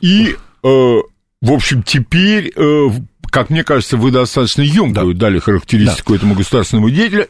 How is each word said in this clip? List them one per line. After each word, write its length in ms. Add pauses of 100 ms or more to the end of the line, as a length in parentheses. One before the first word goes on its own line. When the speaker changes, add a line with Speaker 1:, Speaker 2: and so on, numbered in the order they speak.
Speaker 1:
И, 340 (280)
э, 40
в 840
общем, 300
теперь, 720
э, 60
в-, 420 (280)
как 180
мне 140
кажется, 320
вы 160
достаточно 500
емкую 520
Speaker 2:
Да. 140
Speaker 1:
дали 120
характеристику 720
Speaker 2:
Да. 60
Speaker 1:
этому 180
государственному 540
деятелю. 400